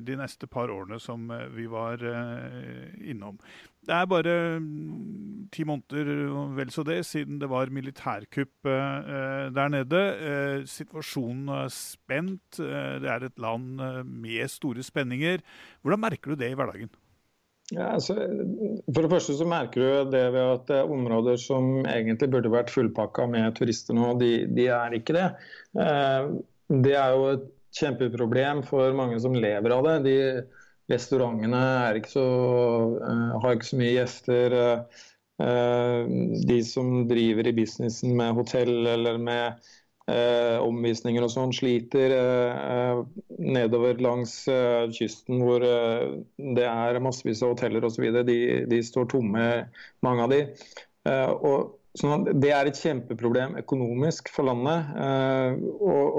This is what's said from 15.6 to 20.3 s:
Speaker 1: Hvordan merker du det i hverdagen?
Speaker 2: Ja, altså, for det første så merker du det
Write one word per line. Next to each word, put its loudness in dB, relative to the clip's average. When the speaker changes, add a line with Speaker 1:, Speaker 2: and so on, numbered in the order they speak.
Speaker 1:
Hvordan 0
merker -4
du -4
det -4
i -8
hverdagen? -6
Speaker 2:
Ja, -4
altså, -2
for 2
det 2
første 0
så 0
merker -2
du 2
det 4